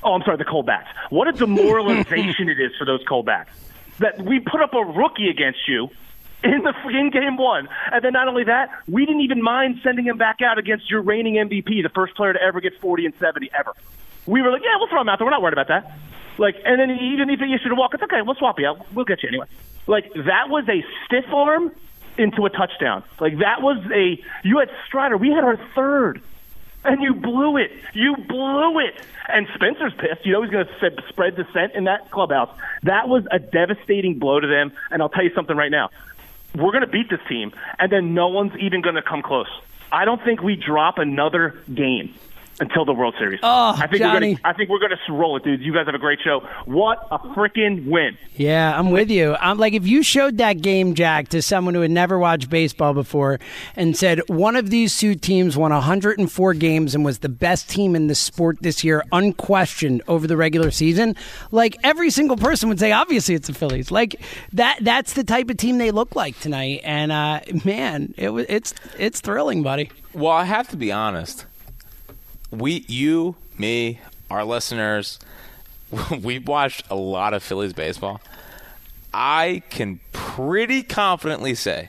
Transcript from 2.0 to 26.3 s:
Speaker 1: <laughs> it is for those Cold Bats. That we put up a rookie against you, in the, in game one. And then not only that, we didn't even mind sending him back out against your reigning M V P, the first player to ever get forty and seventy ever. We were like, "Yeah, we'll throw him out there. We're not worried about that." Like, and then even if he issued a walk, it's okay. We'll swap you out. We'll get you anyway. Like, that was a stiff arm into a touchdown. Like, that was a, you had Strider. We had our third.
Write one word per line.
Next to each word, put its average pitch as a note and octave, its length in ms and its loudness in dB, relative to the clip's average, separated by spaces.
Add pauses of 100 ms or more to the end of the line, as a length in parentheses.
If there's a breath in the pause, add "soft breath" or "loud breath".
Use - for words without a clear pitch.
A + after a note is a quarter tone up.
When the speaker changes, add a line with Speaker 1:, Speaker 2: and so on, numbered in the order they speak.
Speaker 1:
<laughs> - 20 0
it C3+ 100 0
is B2 160 0
for D3 80 -4
those C3 240 -2
Cold B2 160 0
Bats. G#2+ 240 -2 (520)
That G3+ 200 0
we A#3 200 2
put D#4 200 -2
up C#4+ 140 0
a A#3 100 2
rookie G#3 460 0
against C3+ 360 -2
you, B2+ 220 0 (560)
in C4 180 4
the, C#4+ 120 0 (140)
in C4+ 220 0
game C4+ 260 0
one. G#3+ 320 0 (240 loud breath)
And A#3 120 0
then B3+ 80 2
not B3+ 160 2
only A#3+ 160 0
that, B3 260 2 (180 loud breath)
we A3+ 180 2
didn't D4+ 160 2
even B3+ 200 0
mind B3 400 0
sending B3 220 0
him A#3 140 -2
back A3 240 2
out A#3 160 2
against G#3+ 320 -4
your G#3+ 120 0
reigning G#3+ 360 2
M G#3 100 2
V G3+ 140 -2
P, G#3 200 0
the D#3+ 60 0
first F#3 260 -2
player G3 180 0
to F3+ 100 0
ever F#3 180 0
get F3+ 200 -6
forty F3 260 0
and D3+ 120 -4
seventy C#3+ 340 -2
ever. C#3+ 200 -4 (540)
We A#3 160 2
were B3 80 4
like, B3+ 120 -2
"Yeah, A4+ 160 2
we'll G#4 100 -2
throw D4+ 120 2
him A#3 80 0
out G3 100 2
there. A3+ 80 0
We're C4+ 60 2
not C4+ 100 0
worried D#3 160 2
about C3+ 100 0
that." F3 300 -2 (400)
Like, G#3 260 2
and B3+ 140 4
then C4 120 4
even C4 400 -2
if C4+ 100 0
he C4+ 140 -2
issued A#3+ 180 -2
a - 20 0
walk, C4 200 2
it's D4 80 -4
okay. F#4 200 0
We'll A#3 140 -2
swap B3 220 0
you C#3+ 80 2
out. D#3 260 -4
We'll A#3+ 120 -2
get F#3+ 180 -2
you B2 60 -4
anyway. B2+ 180 -6 (400)
Like, G#3 280 0
that F#3 340 2
was C4+ 200 0
a F#3+ 160 0 (200)
stiff B3+ 280 -2
arm D4+ 400 2 (460)
into G#3 260 2
a G3 60 2
touchdown. C3+ 540 -2 (160)
Like, D#3 180 0
that G#3+ 240 2
was C4+ 160 2 (140)
a, F#3 300 2 (200 loud breath)
you A3+ 160 4
had C4+ 120 2 (160)
Strider. C4+ 300 0
We A3+ 140 4
had D4 140 4
our A#3 120 4 (180)
third. C4+ 460 2 (640)